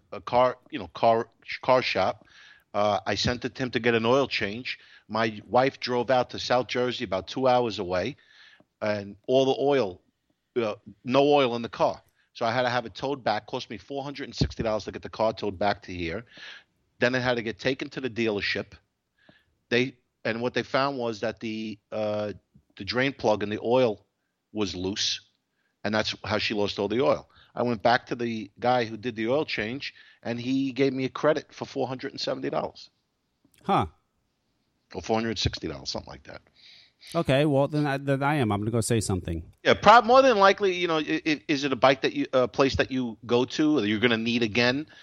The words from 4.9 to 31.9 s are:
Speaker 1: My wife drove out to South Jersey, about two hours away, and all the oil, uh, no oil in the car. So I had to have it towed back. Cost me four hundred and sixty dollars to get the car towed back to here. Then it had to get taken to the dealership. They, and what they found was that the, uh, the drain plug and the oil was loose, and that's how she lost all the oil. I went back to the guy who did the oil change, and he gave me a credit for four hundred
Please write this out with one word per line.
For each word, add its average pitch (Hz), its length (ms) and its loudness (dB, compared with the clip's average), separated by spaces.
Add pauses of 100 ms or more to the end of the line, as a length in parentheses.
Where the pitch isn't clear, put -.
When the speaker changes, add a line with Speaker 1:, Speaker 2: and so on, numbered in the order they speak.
Speaker 1:
My 110 380 -2
wife 127 320 2
drove 123 320 -2
out 127 200 2
to 107 80 -10
South 123 280 0
Jersey, 123 380 -4
about 92 240 -4
two 131 180 -2
hours 123 320 2
away, 92 380 -4 (640)
and 101 360 -4 (100)
all 131 180 4
the 131 160 2
oil, 135 400 0 (560)
uh, 110 180 -2 (300)
no 131 260 4
oil 135 260 4
in 117 60 -6
the 113 60 -6
car. 135 320 -2 (320)
So - 140 -4
I 113 60 0
had 127 100 0
to 123 80 0
have 120 160 -2
it 101 80 -16
towed 139 280 -6
back. 107 240 -2
Cost - 220 -10
me 117 80 -12
four 139 260 -10
hundred 139 220 -10
and 120 100 -14
sixty - 280 -4
dollars 107 220 -2
to 104 80 -10
get 95 100 -10
the 101 80 -12
car 113 240 0
towed 104 240 -6
back 101 240 -2
to - 100 -14
here. 90 320 -6 (720)
Then 123 160 0
it 127 60 0
had 123 160 0
to 120 60 -4
get 107 160 -6
taken 131 320 -4
to 151 100 -12
the 131 80 -4
dealership. 104 640 -4 (960)
They, 127 280 0 (280)
and 117 160 -4
what 120 140 -2
they 123 80 0
found 139 340 0
was 117 240 -6
that 110 200 -6
the, 110 380 -8 (140)
uh, 104 400 -4 (440)
the 101 80 -14
drain 127 280 -2
plug 107 300 0
and 104 100 -4
the 107 100 -6
oil 117 440 2 (460)
was 101 220 -2
loose, 92 460 -4 (640)
and 107 100 -2
that's 107 200 0 (100)
how 107 140 -2
she 107 160 -4
lost 101 240 -2
all 101 100 0
the 113 140 0
oil. 113 260 0 (260)
I - 100 -2
went 120 180 -2
back 123 240 4
to - 80 -6
the 117 440 -6
guy 120 280 2
who 110 100 -10
did 110 180 -6
the 110 140 -4
oil 143 160 0
change, 123 480 -8 (300)
and 117 180 -6
he 135 320 -2
gave 135 220 0
me 131 100 -4
a 127 60 -4
credit 151 420 -2
for - 140 -10
four 131 200 -6
hundred 131 260 -8